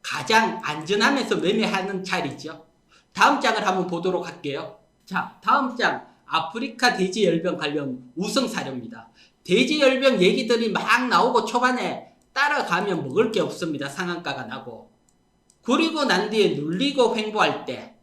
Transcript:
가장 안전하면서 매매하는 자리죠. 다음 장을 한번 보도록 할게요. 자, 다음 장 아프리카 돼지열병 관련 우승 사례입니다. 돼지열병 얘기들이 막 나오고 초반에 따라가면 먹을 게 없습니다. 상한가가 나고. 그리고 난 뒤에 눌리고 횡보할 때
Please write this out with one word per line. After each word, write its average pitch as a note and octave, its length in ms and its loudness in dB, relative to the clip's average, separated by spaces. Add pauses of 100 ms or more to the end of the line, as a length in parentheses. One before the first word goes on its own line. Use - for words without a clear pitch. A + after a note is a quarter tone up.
가장 - 600 0
안전하면서 G#3 720 0
매매하는 F#3+ 640 0
자리죠. D#3 640 -6 (480)
다음 B3+ 280 4
장을 A3 260 2
한번 F#3 200 0
보도록 F3 400 -2
할게요. - 520 -10 (260)
자, - 380 -6
다음 B3 340 2
장 - 300 -2 (180)
아프리카 A#3+ 720 -2
돼지열병 F3+ 640 0
관련 D3 560 -4
우승 G#3+ 340 -2
사례입니다. C3 600 -10 (340)
돼지열병 B3+ 800 4
얘기들이 A3+ 480 2
막 A#3 380 0
나오고 A#3+ 360 4
초반에 A#3+ 720 -2 (180)
따라가면 G3+ 760 0
먹을 G3 260 2
게 G3 80 0
없습니다. D3 480 -4
상한가가 D#3+ 560 -8
나고. A#2 460 -14 (720)
그리고 D#4+ 420 0
난 G#3 260 0
뒤에 G3+ 240 4
눌리고 A3 640 0
횡보할 G#3 500 0
때 A#2 360 -12